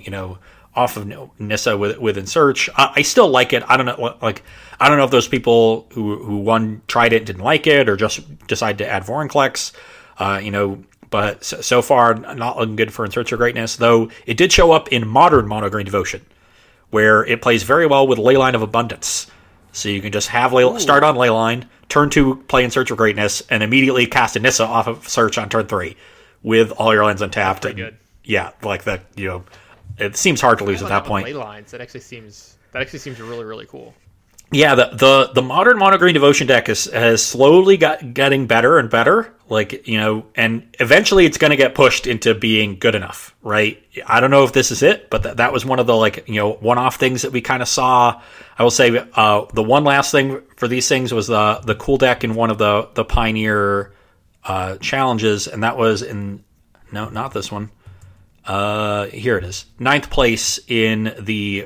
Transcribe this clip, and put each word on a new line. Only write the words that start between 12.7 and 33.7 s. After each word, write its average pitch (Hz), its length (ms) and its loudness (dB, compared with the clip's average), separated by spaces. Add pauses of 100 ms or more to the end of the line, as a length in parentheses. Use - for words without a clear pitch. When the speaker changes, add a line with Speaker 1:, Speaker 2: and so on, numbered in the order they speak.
Speaker 1:
good 107 160 -2
for 110 140 -8
In 101 60 -8
Search 120 200 -6
of 117 60 -4
Greatness, 117 380 -2
though 117 340 2 (160)
it 113 100 -4
did 123 160 2
show 170 200 6
up 156 160 2
in 117 200 -2
modern 135 400 4
mono 107 220 -4
green 101 160 -4
Devotion, 95 400 -6 (640)
where 107 340 4
it 117 200 -4
plays 117 180 2
very 143 240 2
well 139 220 4
with 120 100 2
Leyline 131 380 4
of 110 80 -2
Abundance. - 640 -4 (460)
So - 160 -8
you 98 120 -4
can 104 100 -10
just 101 180 -4
have 120 240 0
Ley-, 127 100 6
Speaker 2:
Ooh. 127 160 2
Speaker 1:
start 143 240 4
on 151 120 4
Leyline, 117 520 0 (200)
turn 147 220 2
two, 135 280 2 (100)
play 127 160 2
In 120 80 -4
Search 131 180 -2
of 113 80 -6
Greatness, 104 440 0 (100)
and 110 100 0
immediately 127 460 2
cast - 280 -2
a 110 40 -4
Nissa 120 260 0
off 113 220 -2
of 113 200 -10
Search 113 300 0
on 104 120 -6
turn 110 180 -4
three 90 300 -6 (440)
with 110 300 2
all 110 240 2
your 104 100 4
lands 101 160 0
untapped. 95 400 -4
Speaker 2:
That's 110 140 -8
pretty 113 80 -14
Speaker 1:
And, 113 80 -16
Speaker 2:
good. - 80 -20 (240)
Speaker 1:
yeah, 95 300 -4 (100)
like 98 220 -8
that, 95 200 -8 (100)
you 98 120 -10
know, 90 160 -10 (560)
it 104 180 -6
seems 160 240 -2
hard 117 160 4
to 104 60 -8
lose 95 160 -2
Speaker 2:
How - 80 -8
Speaker 1:
at - 20 -10
Speaker 2:
about 98 140 0
Speaker 1:
that - 40 -14
point. 101 180 -4
Speaker 2:
Ley 135 80 -12
lines? 107 360 -16
That 120 100 -18
actually 123 200 -18
seems, - 580 -20 (140)
that 160 100 -8
actually 165 160 -12
seems 123 240 -16
really, 117 220 -14
really 110 240 -16
cool. 120 260 -20 (580)